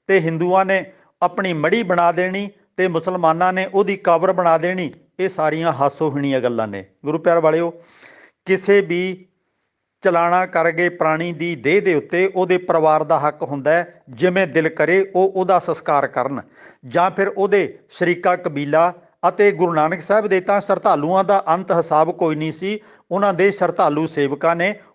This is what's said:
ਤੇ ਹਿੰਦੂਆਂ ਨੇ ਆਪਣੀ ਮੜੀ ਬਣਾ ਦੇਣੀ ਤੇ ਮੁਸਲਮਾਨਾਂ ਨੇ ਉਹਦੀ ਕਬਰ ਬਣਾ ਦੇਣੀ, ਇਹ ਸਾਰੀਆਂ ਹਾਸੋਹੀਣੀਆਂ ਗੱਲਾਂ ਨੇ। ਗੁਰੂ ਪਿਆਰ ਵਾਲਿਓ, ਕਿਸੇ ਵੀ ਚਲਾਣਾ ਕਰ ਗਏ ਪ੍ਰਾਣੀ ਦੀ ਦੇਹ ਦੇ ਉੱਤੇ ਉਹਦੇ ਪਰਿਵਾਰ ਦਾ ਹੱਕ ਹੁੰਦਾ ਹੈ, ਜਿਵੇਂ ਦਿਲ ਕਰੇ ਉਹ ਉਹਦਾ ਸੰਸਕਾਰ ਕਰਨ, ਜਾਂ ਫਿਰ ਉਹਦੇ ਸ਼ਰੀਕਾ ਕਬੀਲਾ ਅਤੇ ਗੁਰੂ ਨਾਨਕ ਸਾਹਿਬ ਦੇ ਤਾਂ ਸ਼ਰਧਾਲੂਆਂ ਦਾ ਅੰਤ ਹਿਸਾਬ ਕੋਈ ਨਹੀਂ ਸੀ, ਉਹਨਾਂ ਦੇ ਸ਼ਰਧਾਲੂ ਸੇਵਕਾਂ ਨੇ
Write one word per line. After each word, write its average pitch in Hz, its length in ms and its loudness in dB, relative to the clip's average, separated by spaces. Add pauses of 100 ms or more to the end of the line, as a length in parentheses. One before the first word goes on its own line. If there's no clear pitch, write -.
ਤੇ 196 140 4
ਹਿੰਦੂਆਂ 175 440 0
ਨੇ 190 200 0 (380)
ਆਪਣੀ 180 300 -2
ਮੜੀ 170 300 0
ਬਣਾ 175 300 2
ਦੇਣੀ 185 380 -4 (260)
ਤੇ 185 120 0
ਮੁਸਲਮਾਨਾਂ 170 640 0
ਨੇ 185 220 -4
ਉਹਦੀ 196 300 0
ਕਬਰ 175 280 4
ਬਣਾ 170 260 2
ਦੇਣੀ, 175 340 -2 (280)
ਇਹ 190 80 0
ਸਾਰੀਆਂ 160 440 -2
ਹਾਸੋਹੀਣੀਆਂ 139 680 -2
ਗੱਲਾਂ 117 280 -2
ਨੇ। 98 160 -10 (200)
ਗੁਰੂ - 140 -4
ਪਿਆਰ 170 200 2
ਵਾਲਿਓ, 160 320 2 (720)
ਕਿਸੇ 190 360 2
ਵੀ 180 460 -6 (800)
ਚਲਾਣਾ 175 420 2
ਕਰ 170 240 0
ਗਏ 170 180 0
ਪ੍ਰਾਣੀ 170 440 -2
ਦੀ 165 240 -6
ਦੇਹ 147 260 2
ਦੇ 175 120 2
ਉੱਤੇ 170 400 0
ਉਹਦੇ 180 240 0
ਪਰਿਵਾਰ 156 460 2
ਦਾ 151 140 0
ਹੱਕ 147 240 -4
ਹੁੰਦਾ 143 300 -2
ਹੈ, 170 380 -2
ਜਿਵੇਂ 180 360 0
ਦਿਲ 156 220 0
ਕਰੇ 175 460 0
ਉਹ 190 220 2
ਉਹਦਾ 185 220 2
ਸੰਸਕਾਰ 147 480 -2
ਕਰਨ, 127 360 -4 (420)
ਜਾਂ 170 260 0
ਫਿਰ 196 180 -2
ਉਹਦੇ 196 500 -2 (120)
ਸ਼ਰੀਕਾ 175 460 0
ਕਬੀਲਾ 160 560 0 (360)
ਅਤੇ 202 240 4
ਗੁਰੂ 170 220 0
ਨਾਨਕ 160 260 0
ਸਾਹਿਬ 208 260 0
ਦੇ 190 140 2
ਤਾਂ 202 200 0
ਸ਼ਰਧਾਲੂਆਂ 190 640 0
ਦਾ 196 240 2
ਅੰਤ 175 240 0
ਹਿਸਾਬ 160 380 2
ਕੋਈ 160 260 -2
ਨਹੀਂ 156 160 -6
ਸੀ, 196 280 -6 (300)
ਉਹਨਾਂ 196 240 0
ਦੇ 185 160 2
ਸ਼ਰਧਾਲੂ 165 560 0
ਸੇਵਕਾਂ 147 500 -2
ਨੇ 185 180 -2 (200)